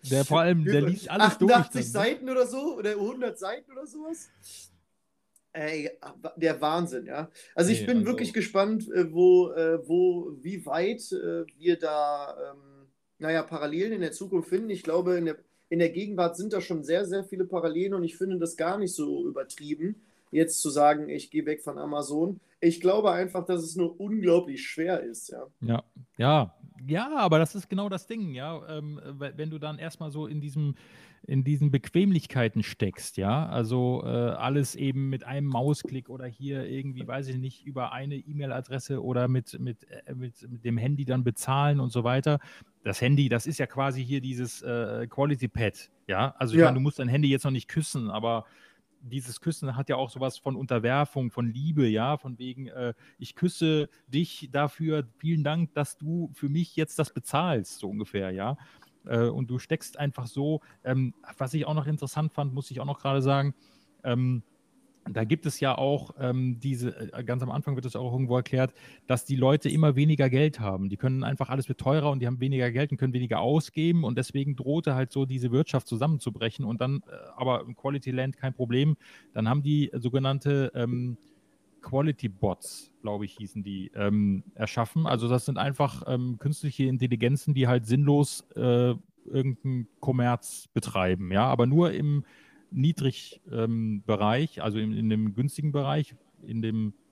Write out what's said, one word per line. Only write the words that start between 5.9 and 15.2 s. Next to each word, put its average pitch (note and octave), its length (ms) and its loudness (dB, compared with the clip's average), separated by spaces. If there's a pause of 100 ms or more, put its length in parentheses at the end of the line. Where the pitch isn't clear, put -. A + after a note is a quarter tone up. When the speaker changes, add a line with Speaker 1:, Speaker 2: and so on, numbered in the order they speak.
Speaker 2:
der D#3+ 240 0
Wahnsinn, D#3 460 -2
ja. D3 220 -8 (280)
Also F3 160 4
ich A3 120 0
Speaker 1:
Nee, - 0 -
Speaker 2:
bin A3+ 220 2
Speaker 1:
also - 0 -
Speaker 2:
wirklich B3 260 -2
gespannt, G3+ 600 0
äh, F3 200 2
wo, F3+ 380 8
äh, E3 380 2
wo, F3 520 2
wie F3 240 -8
weit, F#3+ 460 -2
äh, E3+ 340 -4 (140)
wir E3 180 4
da, D3 800 -2
ähm, C#3 320 -20 (320)
naja, D#3+ 240 0
Parallelen D#3+ 500 -4
in G3+ 80 -4
der D#3+ 120 -4
Zukunft F#3 360 -4
finden. G#3+ 220 -2
Ich F3+ 140 -6
glaube, F3+ 320 0
in E3+ 80 -2